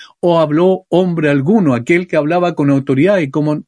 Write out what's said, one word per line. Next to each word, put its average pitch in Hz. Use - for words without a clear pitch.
o 170
habló 165
hombre 170
alguno, 143
aquel 170
que 170
hablaba 170
con 143
autoridad 139
y 151
como, 151